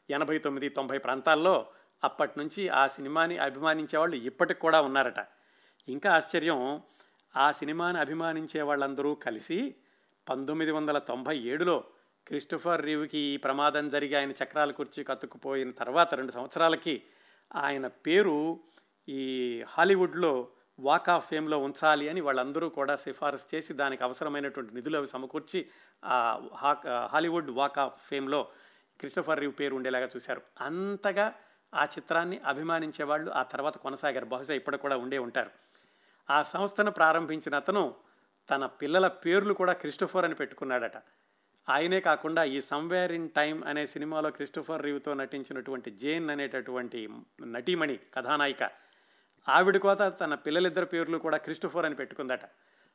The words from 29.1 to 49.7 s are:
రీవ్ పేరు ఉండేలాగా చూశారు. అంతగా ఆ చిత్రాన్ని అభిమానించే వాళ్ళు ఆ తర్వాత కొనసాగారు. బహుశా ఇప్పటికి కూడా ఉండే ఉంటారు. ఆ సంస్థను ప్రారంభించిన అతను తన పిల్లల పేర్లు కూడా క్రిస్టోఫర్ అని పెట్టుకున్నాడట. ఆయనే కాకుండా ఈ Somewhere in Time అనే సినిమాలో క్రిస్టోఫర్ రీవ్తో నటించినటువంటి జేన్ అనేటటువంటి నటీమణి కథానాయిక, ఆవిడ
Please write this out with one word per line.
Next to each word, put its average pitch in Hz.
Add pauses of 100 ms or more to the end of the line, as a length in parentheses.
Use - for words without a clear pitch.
రీవ్ 143
పేరు 139
ఉండేలాగా 127
చూశారు. 123 (200)
అంతగా 196 (420)
ఆ 143
చిత్రాన్ని 170
అభిమానించే 156
వాళ్ళు 151
ఆ 131
తర్వాత 139
కొనసాగారు. 135
బహుశా 127
ఇప్పటికి 139
కూడా 139
ఉండే 127
ఉంటారు. 120 (800)
ఆ 147
సంస్థను 202
ప్రారంభించిన 156
అతను 147 (560)
తన 139
పిల్లల 160
పేర్లు 196
కూడా 185
క్రిస్టోఫర్ 175
అని 160
పెట్టుకున్నాడట. 123 (720)
ఆయనే 165
కాకుండా 165
ఈ 139
Somewhere 170
in 165
Time 151
అనే 147
సినిమాలో 151
క్రిస్టోఫర్ 151
రీవ్తో 143
నటించినటువంటి 135
జేన్ 151
అనేటటువంటి 123 (360)
నటీమణి 131 (140)
కథానాయిక, 135 (800)
ఆవిడ 185